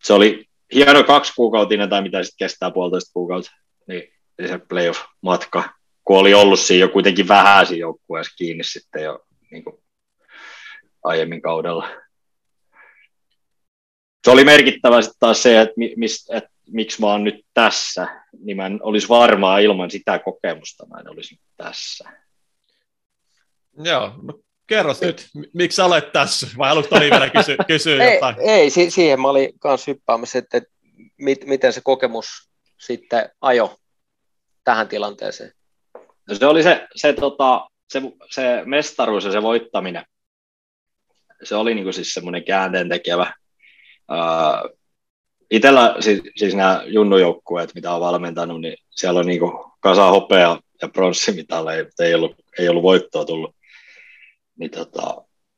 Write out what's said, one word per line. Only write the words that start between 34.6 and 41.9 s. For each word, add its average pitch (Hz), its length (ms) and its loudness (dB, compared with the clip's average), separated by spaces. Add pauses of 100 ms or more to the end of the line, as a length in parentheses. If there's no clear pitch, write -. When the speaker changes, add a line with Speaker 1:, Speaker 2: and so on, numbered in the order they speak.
Speaker 3:
tähän 110 240 -2
tilanteeseen. 104 640 -10 (760)
Speaker 1:
No 107 60 -8
se 110 120 0
oli 156 160 4
se, 170 240 2 (100)
se, 147 160 0
tota, 139 560 -2 (200)
se, 135 140 -8 (280)
se 123 340 -4
mestaruus 117 600 -4
ja 98 80 -4
se 107 100 -2
voittaminen, 101 640 -4 (1400)
se - 140 -8
oli 113 180 -2
niinku 95 180 -8